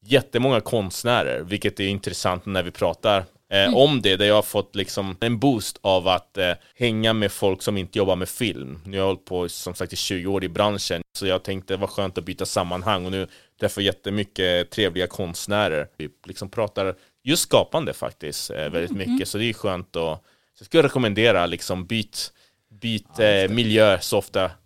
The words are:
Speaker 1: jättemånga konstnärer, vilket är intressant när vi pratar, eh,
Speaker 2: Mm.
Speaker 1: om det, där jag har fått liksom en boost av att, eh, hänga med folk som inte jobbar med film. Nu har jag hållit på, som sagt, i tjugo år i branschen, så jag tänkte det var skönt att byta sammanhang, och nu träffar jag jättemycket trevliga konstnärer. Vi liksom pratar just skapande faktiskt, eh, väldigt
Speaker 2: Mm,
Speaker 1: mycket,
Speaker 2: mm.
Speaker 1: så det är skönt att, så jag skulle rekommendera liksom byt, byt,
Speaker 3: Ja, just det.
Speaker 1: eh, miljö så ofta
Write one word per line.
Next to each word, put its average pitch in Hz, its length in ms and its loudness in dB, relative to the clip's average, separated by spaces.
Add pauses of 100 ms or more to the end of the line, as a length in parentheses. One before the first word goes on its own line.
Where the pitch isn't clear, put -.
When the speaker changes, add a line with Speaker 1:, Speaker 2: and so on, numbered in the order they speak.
Speaker 1:
jättemånga 123 560 2
konstnärer, 98 800 0
vilket 98 380 -4
är 98 80 0
intressant 98 580 -2
när 95 160 -2
vi 87 80 -6
pratar, 98 480 0
eh, 92 60 -2 (380)
Speaker 2:
Mm. - 140 4
Speaker 1:
om 135 260 6
det, 95 140 4
där 104 100 4
jag 104 80 6
har 107 80 6
fått - 340 -4
liksom 95 440 -4
en 117 180 0
boost 123 420 0
av 92 280 2
att, 90 300 0
eh, 90 140 0 (220)
hänga 113 380 0
med 104 200 0
folk 95 300 -2
som 104 140 -2
inte 92 220 -4
jobbar 95 180 2
med 90 120 -6
film. 82 560 -6
Nu 98 120 -10
har 98 60 -2
jag 95 40 0
hållit 95 180 -2
på, 90 240 -4
som - 260 -10
sagt, 92 180 -8
i 101 40 -10
tjugo 90 300 -4
år 95 180 -2
i 90 40 -4
branschen, 95 540 -2 (160)
så 101 80 -6
jag 92 160 0
tänkte 95 320 -6
det 92 40 -4
var 98 100 -2
skönt 95 300 -4
att 85 60 -8
byta 90 220 -8
sammanhang, 90 580 -2
och 92 80 -6
nu 95 140 -4 (340)
träffar 104 220 -4
jag 98 40 2
jättemycket 95 840 -2
trevliga 90 360 0
konstnärer. 90 920 -2
Vi 76 120 -10 (180)
liksom 95 220 -12
pratar 98 460 -4 (300)
just 151 180 0
skapande 117 500 2
faktiskt, - 580 -8
eh, - 60 -8
väldigt 78 340 -4
Speaker 2:
Mm, 95 80 -6
Speaker 1:
mycket, 95 120 -4
Speaker 2:
mm. 123 160 0
Speaker 1:
så - 120 -6
det 110 60 -2
är 117 80 0
skönt 90 440 -6
att, 82 260 -4 (320)
så - 40 -20
jag - 80 -20
skulle 165 160 6
rekommendera 110 640 4
liksom 90 400 -4
byt, - 460 -6 (380)
byt, 110 340 -4
Speaker 3:
Ja, - 40 -20
just - 80 -20
det. 104 280 6
Speaker 1:
eh, 95 60 2
miljö 107 500 6
så - 180 0
ofta 95 320 -2 (160)